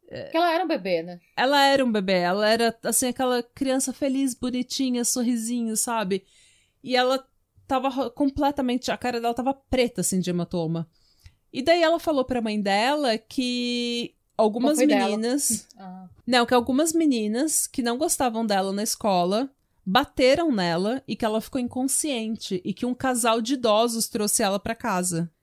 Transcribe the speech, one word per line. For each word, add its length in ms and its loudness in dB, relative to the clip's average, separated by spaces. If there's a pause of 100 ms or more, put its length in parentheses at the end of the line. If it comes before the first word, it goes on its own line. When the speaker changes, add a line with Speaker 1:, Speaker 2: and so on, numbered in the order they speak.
Speaker 1:
Porque 280 -8
ela 180 2
era 100 0
um 40 -4
bebê, 340 -2
né? 180 -14 (160)
Speaker 2:
Ela 280 2
era 200 4
um 80 0
bebê, 260 0
ela 300 2
era, 260 2 (100)
assim, 240 0
aquela 340 0
criança 500 -2
feliz, 420 -2
bonitinha, 720 -2
sorrisinho, 720 -2
sabe? 480 -2 (580)
E 140 -2
ela 260 2 (440)
tava 240 0
ro-, 200 -4
completamente, 800 0
a 60 -2
cara 240 -4
dela 140 0
tava 180 -2
preta, 480 -2
assim, 200 0
de 100 -4
hematoma. 580 -2 (640)
E 100 -6
daí 200 4
ela 160 4
falou 260 0
pra 160 -2
mãe 200 -2
dela 580 2
que 960 -4 (220)
algumas 340 2
Speaker 1:
Não 60 2
foi 100 4
dela. 240 4
Speaker 2:
meninas 640 -2
Speaker 1:
<laughs> 60 -20
Ah. 300 -16 (180)
Speaker 2:
Não, 200 4
que 80 2
algumas 380 2
meninas 720 0
que 160 -6
não 160 -2
gostavam 480 0
dela 260 0
na 100 -4
escola 680 0 (340)
bateram 680 4
nela 560 0
e 80 -4
que 80 -4
ela 160 0
ficou 200 -6
inconsciente 1040 -4
e 100 -4
que 100 -6
um 100 -2
casal 460 0
de 140 -2
idosos 540 2
trouxe 340 -2
ela 160 0
pra 160 -6
casa. 560 -2 (120)